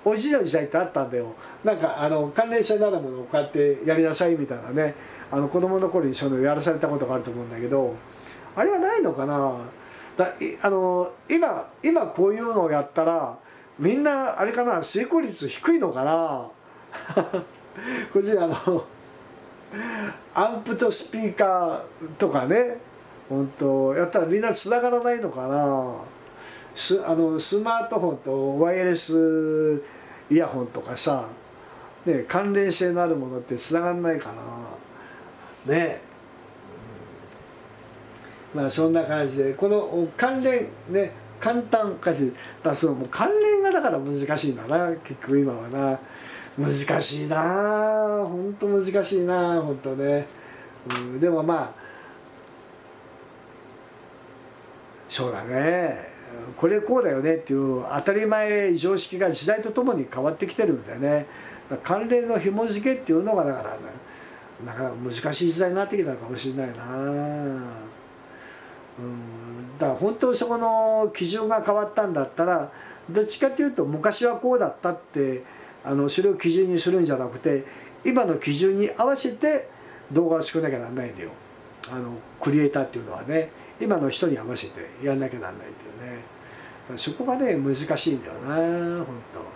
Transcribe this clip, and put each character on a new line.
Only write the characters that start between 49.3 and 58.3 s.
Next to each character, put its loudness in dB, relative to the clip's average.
あ、 2
ほ -2
ん -4
と -6
ね。 2
う -2
ん、 -6
で 4
も 2
ま 0
あ、 -10
そ -4
う -6
だ -8
ね。 0
こ 2
れ 4
こ 2
う 2
だ 2
よ 0
ね 2
っ -4
て -4
い 2
う 0
当 -2
た 2
り 2
前、 2